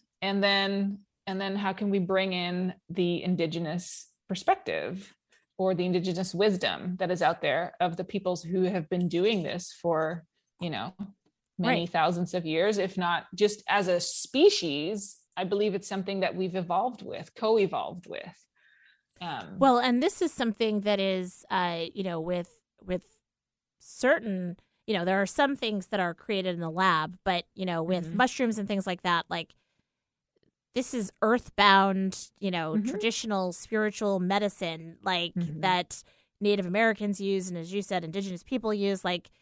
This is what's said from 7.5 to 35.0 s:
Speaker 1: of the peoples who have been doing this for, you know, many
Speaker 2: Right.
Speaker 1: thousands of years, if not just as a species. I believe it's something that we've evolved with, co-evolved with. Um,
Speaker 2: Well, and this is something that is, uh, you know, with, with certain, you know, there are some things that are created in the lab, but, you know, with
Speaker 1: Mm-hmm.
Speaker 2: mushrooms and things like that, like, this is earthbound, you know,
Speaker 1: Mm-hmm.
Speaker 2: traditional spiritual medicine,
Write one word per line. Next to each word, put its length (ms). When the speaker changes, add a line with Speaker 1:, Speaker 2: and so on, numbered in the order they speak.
Speaker 1:
of 160
the 80
peoples 400
who 180
have 260
been 200
doing 340
this 400
for, 420
you 100
know, 240
many 220
Speaker 2:
Right. 100
Speaker 1:
thousands 440
of 120
years, 320
if 180
not 380
just 340
as 180
a 140
species. 1200
I 80
believe 300
it's 140
something 320
that 140
we've 220
evolved 460
with, 320
co-evolved 720
with. 400
Um, 380
Speaker 2:
Well, 200
and 240
this 200
is 100
something 480
that 180
is, 520
uh, 340
you 100
know, 160
with, 280
with 220
certain, 800
you 80
know, 100
there 180
are 40
some 280
things 340
that 120
are 140
created 400
in 60
the 100
lab, 520
but, 220
you 120
know, 160
with 260
Speaker 1:
Mm-hmm. 80
Speaker 2:
mushrooms 420
and 80
things 200
like 160
that, 260
like, 260
this 200
is 260
earthbound, 1200
you 120
know, 220
Speaker 1:
Mm-hmm. 160
Speaker 2:
traditional 640
spiritual 680
medicine, 840